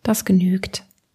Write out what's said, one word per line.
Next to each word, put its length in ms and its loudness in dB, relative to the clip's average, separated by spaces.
Das 240 -2
genügt. 600 0